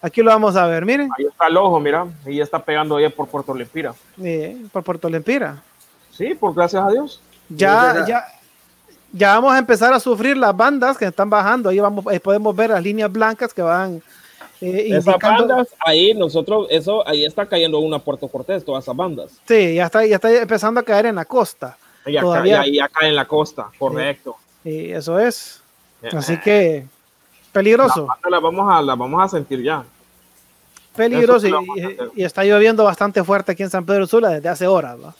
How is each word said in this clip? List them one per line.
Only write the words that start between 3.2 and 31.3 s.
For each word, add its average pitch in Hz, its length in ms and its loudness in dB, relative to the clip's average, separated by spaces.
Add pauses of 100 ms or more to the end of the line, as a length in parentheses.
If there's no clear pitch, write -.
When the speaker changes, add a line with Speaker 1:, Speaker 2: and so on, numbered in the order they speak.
Speaker 2:
Puerto 139 260 -8
Lempira. 131 400 -10 (280)
Speaker 1:
Eh, 170 360 -8 (120)
por 190 120 -8
Puerto 170 260 -6
Lempira. 165 540 -6 (480)
Speaker 2:
Sí, 277 240 -6
por 196 200 -4
gracias 175 300 0
a 196 60 0
Dios. 269 320 -4 (260)
Speaker 1:
Ya, 196 420 4
Speaker 3:
Entonces, 170 180 0
Speaker 1:
ya, 233 160 -2 (880)
ya 196 240 4
vamos 254 180 4
a 262 40 4
empezar 240 360 4
a 262 60 2
sufrir 247 360 0
las 226 180 2
bandas 262 440 2
que 214 60 -4
están 202 260 -2
bajando. 208 400 2
Ahí 190 80 2
vamos, 202 300 0
ahí 196 100 0
podemos 208 380 0
ver 220 140 0
las 190 120 0
líneas 208 280 -4
blancas 220 440 -2
que 185 80 -4
van, 175 400 -2 (580)
eh, 190 280 -4
Speaker 2:
Esas 190 180 0
Speaker 1:
indicando 214 480 2
Speaker 2:
bandas, 247 140 0 (180)
ahí 165 260 4
nosotros, 190 580 -2
eso, 165 360 -2
ahí 147 180 -2
está 156 220 -4
cayendo 165 320 -2
una 156 200 -2
a - 20 -16
Puerto 139 260 -8
Cortés, 143 380 -8
todas 135 200 -6
esas 123 120 -8
bandas. 151 340 -6 (160)
Speaker 1:
Sí, 196 300 2
ya 175 100 2
está, 220 180 2
ya 214 120 4
está 226 160 2 (100)
empezando 220 380 -2
a - 20 2
caer 220 240 2
en 220 80 -2
la 165 100 -6
costa. - 520 -4 (280)
Speaker 2:
Y 147 120 -2
acá, 165 100 0
Speaker 1:
Todavía. 170 400 2
Speaker 2:
y 143 40 -2
ahí 143 100 0
acá 156 260 0
en 151 80 0
la 139 140 -2
costa, 151 420 -4
Speaker 1:
Sí. - 80 -20
Speaker 2:
correcto. 131 580 -6 (280)
Speaker 1:
Sí, 160 260 -10
eso 165 300 -4
es. - 400 -4 (420)
Speaker 2:
Eh, 117 140 -12
Speaker 1:
Así 160 240 -4
que, 175 440 2 (680)
peligroso. 220 480 2
Speaker 2:
las 143 80 -6
bandas - 240 -6
las 175 100 0
vamos 185 320 0
a, 160 80 4
las 131 160 -2
vamos 139 240 -2
a 190 60 0
sentir 143 340 -6
ya. 143 220 -6 (1120)
Speaker 1:
Peligroso 240 400 4